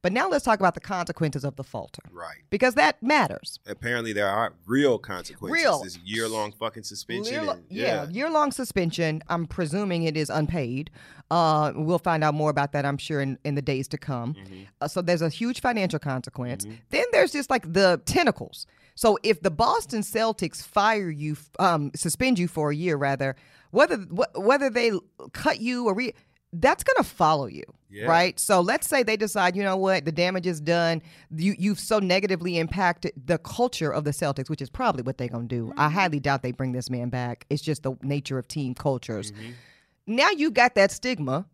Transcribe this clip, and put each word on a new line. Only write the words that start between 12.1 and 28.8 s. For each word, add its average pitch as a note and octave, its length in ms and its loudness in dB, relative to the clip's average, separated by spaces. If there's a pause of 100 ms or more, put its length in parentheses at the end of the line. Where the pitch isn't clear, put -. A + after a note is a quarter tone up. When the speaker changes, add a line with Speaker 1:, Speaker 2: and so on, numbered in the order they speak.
Speaker 1:
out D3+ 100 2
more D3+ 160 2
about C#3+ 240 0
that, C#3+ 120 0
I'm C#3+ 120 -2
sure, D3 240 -4
in, C3+ 220 -2
in D3 120 -2
the C#3+ 60 -2
days C3+ 280 -2
to D3+ 80 -6
come. B2+ 380 -6
Speaker 2:
Mm-hmm. G2 200 -16 (260)
Speaker 1:
Uh, D3 60 -2
so F3+ 140 -4
there's F3 200 2
a E3 80 0
huge A#3 320 -4
financial G3+ 380 0
consequence. B2+ 680 -6
Speaker 2:
Mm-hmm. G#2+ 100 -14 (160)
Speaker 1:
Then G4 200 0
there's F4+ 200 6
just, C#4+ 180 -4
like, A3+ 220 0
the F#3 340 4
tentacles. - 640 0 (280)
So G#3+ 280 4
if G#3+ 180 2
the F3+ 100 2
Boston A#3 500 0
Celtics G#3+ 640 -2
fire G#3 460 2
you, D3+ 240 -4
f-, - 160 -12 (100)
um, D#3+ 360 2
suspend B3 440 2
you F3 80 2
for D3+ 240 -2
a D3 40 0
year, D#3+ 200 0
rather, C#3 400 0 (360)
whether, D4 260 4
wh-, F#3 420 -4
whether C4+ 300 4
they A#3 220 2
l-, F#3+ 120 -4 (300)
cut - 260 -2
you B3 280 -2
or G3 80 2
re-, A#3+ 180 -4 (420)
that's B3+ 280 2
gonna B4+ 200 4
follow D#3 440 2
you, D2 160 -12 (260)
Speaker 2:
Yeah. G2+ 160 -10
Speaker 1:
right? E3 340 4
So F#3+ 220 4
let's A3 260 0